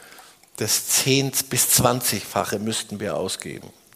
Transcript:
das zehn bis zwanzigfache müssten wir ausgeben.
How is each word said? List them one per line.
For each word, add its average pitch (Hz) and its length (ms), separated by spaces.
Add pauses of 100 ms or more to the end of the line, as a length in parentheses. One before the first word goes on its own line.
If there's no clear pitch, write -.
(580)
das - 300
zehn 135 440 (160)
bis - 220
zwanzigfache 117 880
müssten 107 420
wir 92 160
ausgeben. - 520 (280)